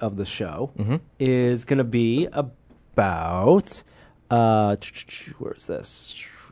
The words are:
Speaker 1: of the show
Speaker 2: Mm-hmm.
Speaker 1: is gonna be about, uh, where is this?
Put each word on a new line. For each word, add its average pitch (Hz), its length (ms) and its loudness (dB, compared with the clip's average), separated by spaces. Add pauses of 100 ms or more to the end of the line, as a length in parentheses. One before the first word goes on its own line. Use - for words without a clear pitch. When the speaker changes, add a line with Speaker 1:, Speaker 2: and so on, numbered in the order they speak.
Speaker 1:
of 104 160 -2
the 98 80 -4
show 104 540 -6
Speaker 2:
Mm-hmm. 107 180 0 (220)
Speaker 1:
is 123 460 2
gonna 135 200 2
be 117 480 2
about, 101 1500 0 (480)
uh, 110 460 4 (640)
where - 140 -8
is - 140 -14
this? - 480 -10 (380)